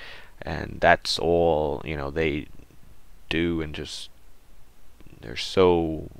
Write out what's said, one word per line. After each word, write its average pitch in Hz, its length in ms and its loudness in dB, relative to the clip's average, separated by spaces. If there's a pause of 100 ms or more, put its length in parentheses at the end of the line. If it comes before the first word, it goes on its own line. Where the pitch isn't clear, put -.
(420)
and 73 380 -6
that's - 380 6
all, 80 680 4
you 78 100 -4
know, 71 160 -6
they 78 360 0 (800)
do, 82 320 2
and 76 120 -6
just - 360 -10 (1120)
they're 57 160 -10
so 82 720 4 (100)